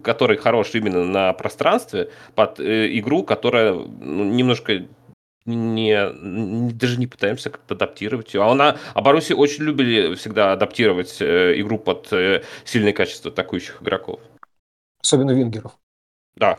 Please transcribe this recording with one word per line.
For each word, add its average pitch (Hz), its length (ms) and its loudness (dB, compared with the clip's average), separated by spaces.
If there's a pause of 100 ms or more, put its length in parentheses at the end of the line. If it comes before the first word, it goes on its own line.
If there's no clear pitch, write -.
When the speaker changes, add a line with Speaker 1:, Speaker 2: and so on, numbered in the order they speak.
Speaker 1:
который 117 320 2
хорош 113 380 2
именно 98 320 0
на 95 280 2
пространстве, - 760 -2 (240)
под, - 260 0
э, 110 380 0
игру, 143 260 0
которая, 113 500 2
ну, 65 500 -6
немножко 117 580 0 (640)
не, 113 480 0
н-, 101 800 -2
даже 120 280 -2
не 123 80 -2
пытаемся 110 420 -4
как-то - 240 -12
адаптировать 107 600 -6
её? 98 100 2
А 113 80 6
она, 139 240 4 (180)
а 101 80 0
Боруссии 156 320 4
очень 147 300 2
любили 120 500 2
всегда 101 380 0
адаптировать, 98 680 0
э, 87 400 4
игру 104 180 -2
под, - 340 -4
э, 95 300 2 (220)
сильные 104 300 2
качества - 380 -4
атакующих - 500 -6
игроков. - 380 -6 (840)
Speaker 2:
Особенно 139 300 2
вингеров. 117 400 -2 (640)
Speaker 1:
Да, 95 220 0